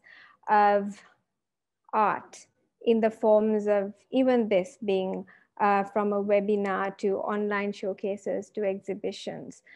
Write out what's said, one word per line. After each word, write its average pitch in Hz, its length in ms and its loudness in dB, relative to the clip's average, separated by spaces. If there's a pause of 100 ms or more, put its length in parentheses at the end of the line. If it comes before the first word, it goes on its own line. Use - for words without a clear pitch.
(500)
of 202 520 2 (920)
art - 520 -2 (360)
in 226 180 2
the 220 100 2
forms 214 580 2
of 202 260 0 (180)
even 254 380 2
this 185 340 0
being, 190 420 -2 (340)
uh, 202 240 2
from 208 300 -2
a 202 100 -2
webinar 202 760 0
to 196 200 -2
online 208 540 -2
showcases 196 800 -6
to 214 140 -8
exhibitions. 196 1000 -8 (120)